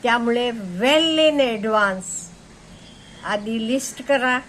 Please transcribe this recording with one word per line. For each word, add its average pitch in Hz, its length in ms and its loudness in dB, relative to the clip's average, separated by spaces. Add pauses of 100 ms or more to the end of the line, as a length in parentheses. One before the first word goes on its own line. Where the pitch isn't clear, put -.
त्यामुळे 240 480 0
well 294 800 2
in 254 260 0
advance 202 680 -2 (960)
आधी 220 440 -4
लिस्ट 262 380 -4
करा 254 440 2